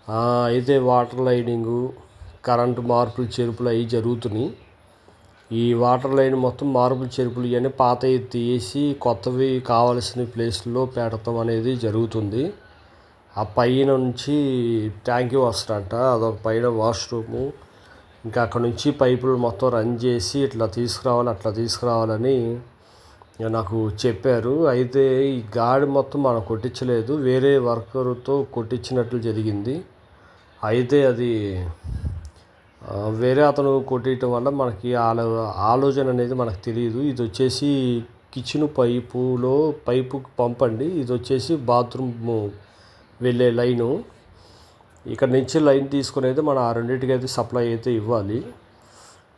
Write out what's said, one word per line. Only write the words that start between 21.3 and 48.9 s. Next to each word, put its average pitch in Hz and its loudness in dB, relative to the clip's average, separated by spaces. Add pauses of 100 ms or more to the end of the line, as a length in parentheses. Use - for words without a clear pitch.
తీసుకురావాలని 117 0 (840)
నాకు 110 -2 (140)
చెప్పారు. 127 2
అయితే 131 2
ఈ 123 -4 (140)
గాడి 127 4
మొత్తం 139 0
మనం 120 2
కొట్టించలేదు, 120 -2
వేరే 135 4
వర్కర్‌తో 123 -2 (100)
కొట్టించినట్లు 120 -2
జరిగింది. 110 -4 (800)
అయితే 123 4
అది, 110 0 (1300)
ఆ, 101 -4
వేరే 127 4
అతను 139 4
కొట్టేయటం 127 -2
వల్ల 120 0
మనకి 123 -2
ఆలో-, 113 0
ఆలోచన 131 2
అనేది 123 0
మనకు 113 -4
తెలియదు. 117 -2
ఇది 135 -2
వచ్చేసి 127 0 (300)
కిచెన్ 147 -2 (100)
పైపులో, 127 0 (140)
పైపుకి 127 -2 (140)
పంప్ 120 2
అండి. 117 0
ఇది 143 -2
వచ్చేసి 131 -2
బాత్రూమ్ 117 -2 (720)
వెళ్ళే 123 4
లైను. 120 0 (1040)
ఇక్కడ 123 0
నుంచి 131 2
లైన్ 139 4
తీసుకుని 139 -2
అయితే 131 0
మనం 143 2
ఆ 117 0
రెండింటికి 127 -2
అయితే 127 0
సప్లై 120 -2
అయితే 117 -2
ఇవ్వాలి. 110 -2 (920)